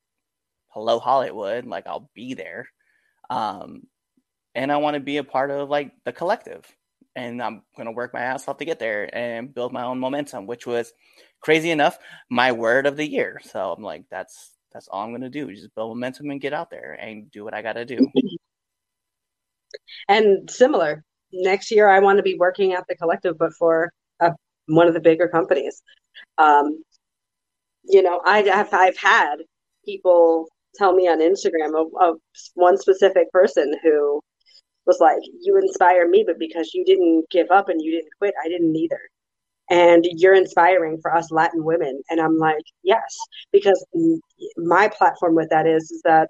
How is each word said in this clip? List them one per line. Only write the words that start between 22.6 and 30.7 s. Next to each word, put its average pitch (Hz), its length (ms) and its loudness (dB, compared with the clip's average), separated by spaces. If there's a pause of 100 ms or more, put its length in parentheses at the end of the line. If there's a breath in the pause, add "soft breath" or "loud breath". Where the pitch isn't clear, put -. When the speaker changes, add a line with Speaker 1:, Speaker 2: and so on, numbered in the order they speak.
Speaker 2:
at 180 140 -6
the 175 80 -8
collective, 170 420 -4
but 165 200 -2
for, 165 340 0 (280)
uh, 170 120 2 (340)
one 165 220 4
of 165 60 2
the 170 60 -4
bigger 165 280 2
companies. 165 540 -2 (560 loud breath)
Um, 151 460 2 (1000)
you 190 180 6
know, 180 220 0
I 202 180 4
have, 202 300 0
I've 185 260 4
had 190 380 2 (480)
people 170 640 2 (260)